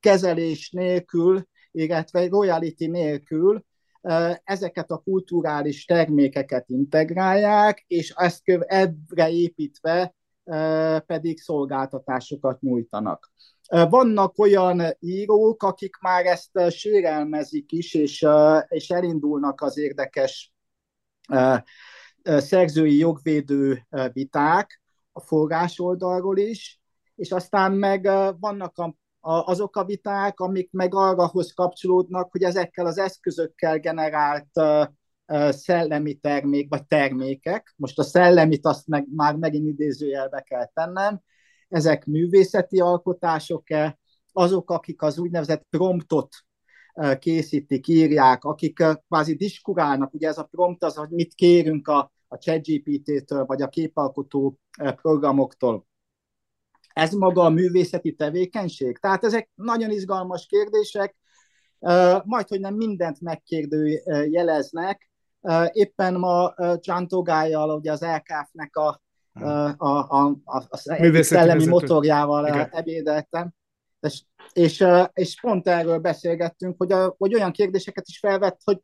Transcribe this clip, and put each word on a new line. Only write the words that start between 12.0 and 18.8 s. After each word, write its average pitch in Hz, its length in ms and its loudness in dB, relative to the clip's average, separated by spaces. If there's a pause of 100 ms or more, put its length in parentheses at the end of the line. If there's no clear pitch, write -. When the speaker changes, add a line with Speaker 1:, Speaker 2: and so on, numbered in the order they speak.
Speaker 1:
nyújtanak. 113 720 -6 (380)
Ö, 170 180 6
vannak 214 500 2
olyan 185 440 4 (160)
írók, 208 640 0
akik 190 380 -6
már 185 260 0
ezt, 175 260 0
ö, 175 180 2
sérelmezik 151 1000 -2
is, 170 220 -6
és, 147 280 0
ö, 151 360 6 (100)
és 165 220 -6